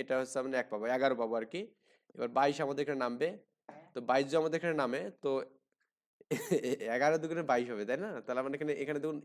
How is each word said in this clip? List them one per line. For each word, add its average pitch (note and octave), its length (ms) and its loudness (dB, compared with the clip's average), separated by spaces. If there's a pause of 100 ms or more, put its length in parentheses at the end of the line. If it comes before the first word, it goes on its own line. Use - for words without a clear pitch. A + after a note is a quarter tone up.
এটা C3 200 0
হচ্ছে B2+ 180 -4
আমরা C3 200 -2
এক A#2+ 120 0
পাবো, G#2+ 160 -4
এগারো C3 300 4
পাবো A#2 180 -2
আর A2+ 100 -2
কি। F3+ 220 -8 (480)
এবার B2 140 -4
বাইশ C#3+ 320 2
আমাদের C#3 220 -2
এখানে C#3 160 -2
নামবে। B2 300 0 (640)
তো B2 60 -8
বাইশ B2+ 260 4
যে C#3 100 2
আমাদের D#3+ 200 2
এখানে E3 180 0
নামে, D3 360 0 (120)
তো C3+ 200 0 (880)
<laughs> B2 640 0
এগারো D3+ 240 4
দুগুণে D#3+ 240 -4
বাইশ B2 280 2
হবে, G#2 140 -4
তাই A#2+ 120 -2
না? F3 240 -6
তাহলে B2 200 -4
আমরা C3+ 140 -2
এখানে, D3+ 180 -2
এখানে C#3+ 260 -4
দেখুন D3+ 260 -4